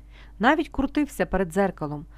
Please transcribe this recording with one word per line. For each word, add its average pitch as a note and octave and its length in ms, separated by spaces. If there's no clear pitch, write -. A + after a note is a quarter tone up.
Навіть D4 300
крутився C#4 580
перед F#3 260
дзеркалом, D#3+ 540